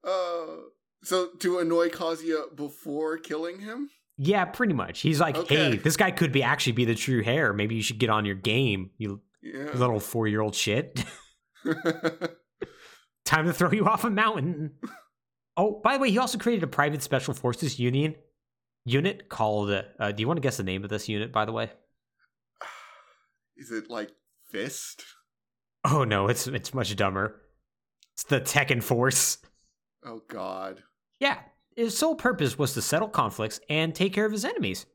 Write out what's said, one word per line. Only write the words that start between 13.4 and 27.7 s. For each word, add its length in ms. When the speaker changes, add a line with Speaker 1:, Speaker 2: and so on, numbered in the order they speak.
Speaker 2:
to 60
throw 200
you 140
off 180
a 60
mountain. 640
Oh, 280
by 100
the 60
way, 100
he 80
also 200
created 260
a 20
private 360
special 320
forces 440
union, 360
unit 420
called, 420
uh, 420
do 100
you 60
wanna 120
guess 160
the 60
name 200
of 60
this 220
unit, 200
by 140
the 80
way? 180
Speaker 1:
<sighs> 920
Is 140
it, 200
like, 220
Fist? 540
Speaker 2:
Oh, 200
no, 240
it's, 180
it's 260
much 240
dumber. 440